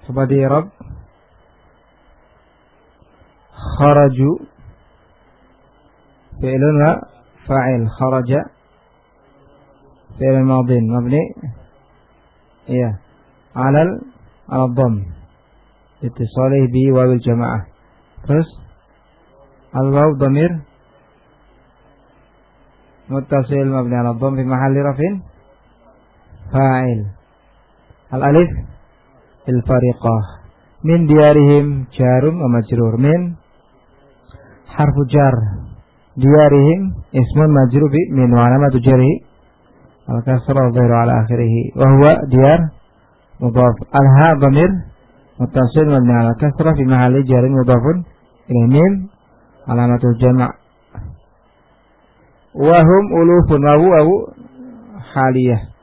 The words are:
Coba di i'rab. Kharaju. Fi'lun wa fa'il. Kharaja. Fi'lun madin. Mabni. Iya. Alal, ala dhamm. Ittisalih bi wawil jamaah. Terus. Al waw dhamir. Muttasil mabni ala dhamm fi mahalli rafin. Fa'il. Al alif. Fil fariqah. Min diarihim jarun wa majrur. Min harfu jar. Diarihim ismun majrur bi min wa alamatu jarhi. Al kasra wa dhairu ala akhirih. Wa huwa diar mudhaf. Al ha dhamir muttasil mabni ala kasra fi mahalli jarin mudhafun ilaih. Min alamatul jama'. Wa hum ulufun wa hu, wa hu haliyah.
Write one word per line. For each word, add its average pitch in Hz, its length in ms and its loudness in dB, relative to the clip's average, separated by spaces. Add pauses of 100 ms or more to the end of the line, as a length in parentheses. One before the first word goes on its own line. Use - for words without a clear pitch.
Coba 131 240 -6
di 139 80 0
i'rab. 139 320 -2 (3000)
Kharaju. 143 760 0 (2000)
Fi'lun 135 440 0
wa 160 80 2 (560)
fa'il. 127 400 -2
Kharaja. 131 520 -4 (1800)
Fi'lun 131 240 2
madin. 127 480 0
Mabni. 123 300 -2 (1500)
Iya. 123 320 -4 (560)
Alal, 143 340 0 (600)
ala 131 140 -2 (100)
dhamm. 110 320 -2 (960)
Ittisalih 127 640 -2
bi 131 240 0
wawil 127 320 0
jamaah. 120 400 -4 (640)
Terus. 160 200 -2 (1200)
Al 135 160 -4
waw 147 320 0
dhamir. 143 320 0 (2500)
Muttasil 135 640 -4
mabni 123 240 -4
ala 120 240 -2
dhamm 135 160 -4
fi 131 80 -4
mahalli 135 400 -2
rafin. 143 300 -4 (1400)
Fa'il. 131 480 -2 (1120)
Al 131 80 -6
alif. 151 320 2 (920)
Fil 127 240 -2
fariqah. 120 560 -2 (600)
Min 165 200 2
diarihim 147 880 4
jarun 131 480 0
wa 139 80 -2
majrur. 117 480 -2
Min 165 400 0 (1400)
harfu 143 300 -2 (100)
jar. 139 240 2 (800)
Diarihim 143 640 4 (320)
ismun 147 400 0
majrur 139 400 2
bi 156 100 0 (140)
min 123 160 2
wa 120 160 4
alamatu 135 320 2
jarhi. 131 400 2 (880)
Al 120 160 -6
kasra 131 400 -2
wa 120 80 0
dhairu 120 240 2
ala 117 240 0
akhirih. 117 560 -2
Wa 135 160 2
huwa 143 200 6 (200)
diar 135 280 4 (800)
mudhaf. 120 360 0 (160)
Al 139 240 2
ha 156 120 4 (120)
dhamir 143 300 2 (680)
muttasil 131 540 0
mabni 123 280 2
ala 117 200 0
kasra 156 320 -2
fi 143 160 -2
mahalli 127 400 2
jarin 127 240 0
mudhafun 127 440 0 (520)
ilaih. 120 240 0
Min 170 200 2 (760)
alamatul 120 520 0
jama'. 123 360 0 (2000)
Wa 160 260 4
hum 185 320 4
ulufun 170 480 2
wa 147 160 2
hu, 165 160 4
wa 160 160 4
hu 185 60 0 (1000)
haliyah. 127 500 0 (200)